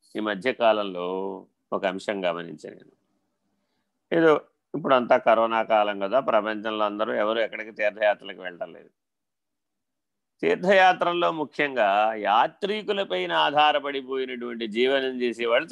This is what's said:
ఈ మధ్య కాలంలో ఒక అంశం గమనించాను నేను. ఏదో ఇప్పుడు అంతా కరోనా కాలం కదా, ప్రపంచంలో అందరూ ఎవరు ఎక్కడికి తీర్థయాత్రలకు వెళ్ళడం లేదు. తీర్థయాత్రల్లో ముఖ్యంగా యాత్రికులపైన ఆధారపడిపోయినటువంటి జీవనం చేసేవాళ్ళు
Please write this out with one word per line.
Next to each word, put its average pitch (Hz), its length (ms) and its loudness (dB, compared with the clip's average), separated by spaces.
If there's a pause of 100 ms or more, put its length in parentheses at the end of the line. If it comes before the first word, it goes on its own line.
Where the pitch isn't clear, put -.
(180)
ఈ - 20 -6
మధ్య 107 320 -2
కాలంలో 95 920 -2 (260)
ఒక 98 140 -2
అంశం 95 380 -4
గమనించాను 85 520 -6
నేను. - 140 -20 (1200)
ఏదో 165 280 6 (340)
ఇప్పుడు 143 200 2
అంతా 123 220 4
కరోనా 113 460 4
కాలం 104 380 2
కదా, 98 200 0
ప్రపంచంలో 107 640 -2
అందరూ 104 280 -2
ఎవరు 113 260 0
ఎక్కడికి 107 340 -6
తీర్థయాత్రలకు 101 680 -2
వెళ్ళడం 87 320 -12
లేదు. 82 180 -20 (1500)
తీర్థయాత్రల్లో 175 920 4
ముఖ్యంగా 117 840 0
యాత్రికులపైన 180 1160 -2
ఆధారపడిపోయినటువంటి 135 1300 -2
జీవనం 127 560 0
చేసేవాళ్ళు 120 500 0